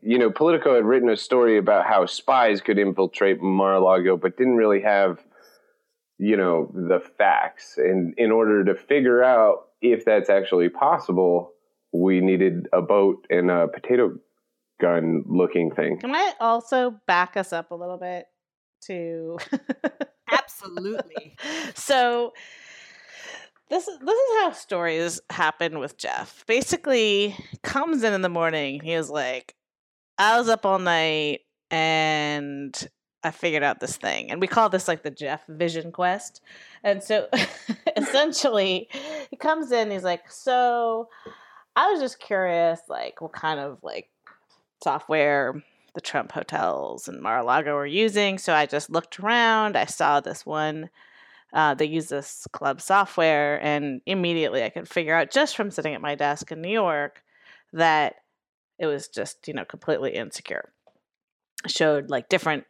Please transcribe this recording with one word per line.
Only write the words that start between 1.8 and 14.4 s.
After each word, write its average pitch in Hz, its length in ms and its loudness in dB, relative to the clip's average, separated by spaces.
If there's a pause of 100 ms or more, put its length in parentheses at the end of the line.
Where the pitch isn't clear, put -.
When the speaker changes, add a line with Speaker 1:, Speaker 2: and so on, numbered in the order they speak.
Speaker 1:
how 101 200 4
spies 117 560 2
could 104 160 0
infiltrate 98 640 2
Mar-a-Lago, 92 760 4
but 92 200 -2
didn't 127 200 2
really 104 240 4
have, 98 380 2 (960)
you 104 200 2
know, 85 360 2
the 87 260 0
facts. - 800 -2
And 87 400 2
in 110 140 2
order 107 340 4
to 98 100 2
figure 123 480 2
out 113 460 4 (120)
if 117 220 4
that's 104 260 4
actually 95 400 4
possible, 92 840 0 (400)
we 92 260 2
needed 92 540 2
a 90 80 4
boat 98 480 2
and 90 200 2
a 87 200 2
potato - 480 0 (640)